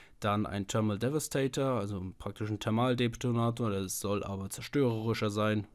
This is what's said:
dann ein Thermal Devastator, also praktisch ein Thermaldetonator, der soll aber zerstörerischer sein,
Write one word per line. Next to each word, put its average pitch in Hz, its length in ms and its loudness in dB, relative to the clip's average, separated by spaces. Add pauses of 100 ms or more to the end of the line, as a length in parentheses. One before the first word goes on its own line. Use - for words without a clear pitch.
(220)
dann 104 240 2
ein 98 220 -4
Thermal 107 320 0
Devastator, 135 840 0
also 98 360 -4
praktisch 104 320 -6
ein 107 100 -2
Thermaldetonator, 117 1120 2
der 98 180 -2
soll 101 340 -2
aber 98 260 -4
zerstörerischer 113 800 0
sein, 107 460 2